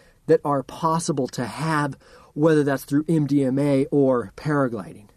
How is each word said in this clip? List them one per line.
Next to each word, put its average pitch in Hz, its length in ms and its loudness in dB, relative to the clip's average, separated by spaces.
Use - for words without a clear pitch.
that 160 180 4
are 143 180 0
possible 160 640 -2
to 123 180 -6
have, 143 520 -4
whether 156 300 4
that's 135 220 -2
through 147 240 0
M 151 180 2
D 139 160 2
M 131 160 0
A 143 280 2
or 131 480 2
paragliding. 113 800 -4